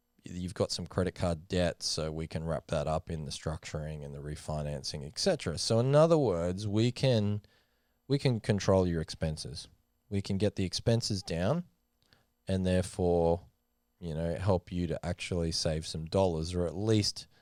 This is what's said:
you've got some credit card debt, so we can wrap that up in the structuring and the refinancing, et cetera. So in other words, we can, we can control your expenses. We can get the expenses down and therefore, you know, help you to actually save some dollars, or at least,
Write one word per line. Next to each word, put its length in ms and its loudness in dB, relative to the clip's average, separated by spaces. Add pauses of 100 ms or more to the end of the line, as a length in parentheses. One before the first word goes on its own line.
(240)
you've 300 -8
got 180 0
some 140 -6
credit 280 0
card 340 -2
debt, 340 2
so 280 -2
we 160 -4
can 180 -6
wrap 240 -2
that 200 0
up 220 -2
in 140 -6
the 60 -8
structuring 760 -6
and 100 -10
the 40 -10
refinancing, 880 -6
et 120 -14
cetera. 400 -2
So 200 2
in 160 4
other 240 8
words, 480 0
we 240 2
can, 520 2 (640)
we 100 2
can 220 2
control 460 4
your 140 2
expenses. 680 -6 (420)
We 120 -2
can 160 -2
get 180 2
the 80 0
expenses 580 0
down 420 -2 (840)
and 180 2
therefore, 760 4 (600)
you 140 -8
know, 200 -2
help 380 0
you 140 -2
to 200 -4
actually 460 -4
save 340 -2
some 200 -8
dollars, 480 0
or 120 0
at 100 -4
least, 500 0 (160)